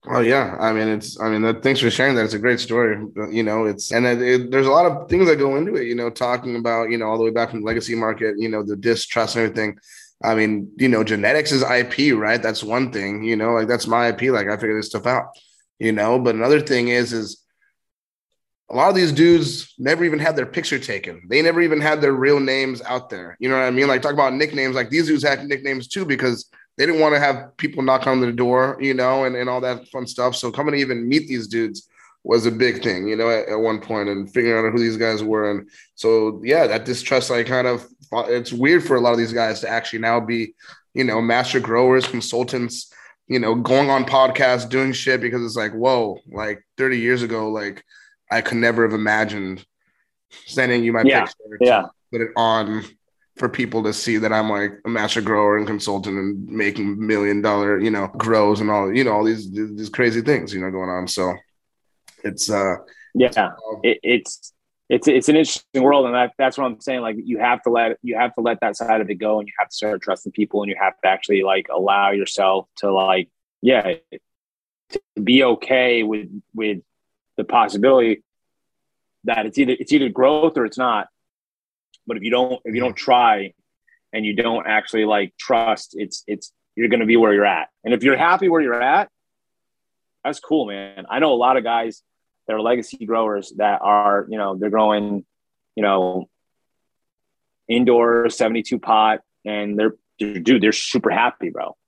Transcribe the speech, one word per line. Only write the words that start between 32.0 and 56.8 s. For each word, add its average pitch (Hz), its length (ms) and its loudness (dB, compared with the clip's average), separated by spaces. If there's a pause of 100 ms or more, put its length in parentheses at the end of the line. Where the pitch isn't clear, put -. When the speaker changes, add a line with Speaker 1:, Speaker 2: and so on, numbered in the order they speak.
Speaker 1:
was 113 220 2
a 117 60 2
big 120 320 0
thing, 98 240 -2
you 107 80 -2
know, 113 140 0
at, 110 200 -2
at 107 100 -2
one 110 220 -2
point, 104 260 -4
and 101 240 -6
figuring 117 340 2
out 110 60 0
who 117 60 0
these 113 200 0
guys 110 260 -2
were. 107 260 0
And 101 180 -6 (280)
so, 110 480 2
yeah, 143 240 4
that 110 180 -2
distrust, 123 460 -2
like, 117 160 0
kind 127 180 0
of, 120 220 -4 (400)
it's 120 260 -2
weird 147 300 4
for 135 120 2
a 123 40 4
lot 120 120 4
of 120 60 2
these 113 160 0
guys 113 280 -2
to 110 80 -8
actually 113 300 -6
now 117 200 2
be, 113 340 -4 (400)
you 131 100 -2
know, 113 180 0
master 123 380 2
growers, 123 460 4
consultants, 120 880 -6 (340)
you 127 120 0
know, 113 160 0
going 131 340 2
on 131 160 2
podcasts, 131 640 2
doing 131 220 0
shit, 127 300 0
because 120 220 -4
it's 110 120 -8
like, 107 180 -4
whoa, 117 460 0 (120)
like, 104 320 -8 (140)
thirty 131 220 0
years 120 240 0
ago, 110 260 -6
like, 104 340 -10 (460)
I 113 120 0
could 117 160 -4
never 117 260 2
have 110 100 2
imagined 107 720 -2 (800)
sending 123 380 0
you 117 100 0
my 113 100 2
Speaker 2:
Yeah, 135 180 4
Speaker 1:
picture 107 380 -10
to 123 60 4
Speaker 2:
yeah. 110 200 4 (260)
Speaker 1:
put 117 100 -4
it 113 140 -6
on 110 480 0 (540)
for 127 100 -2
people 113 360 -4
to 107 100 0
see 113 240 -2
that 110 160 0
I'm, 110 160 0
like, 101 240 -2 (120)
a 113 40 -8
master 110 320 -2
grower 104 360 2
and 104 80 -2
consultant 101 520 -6
and 98 300 -6
making 104 560 -4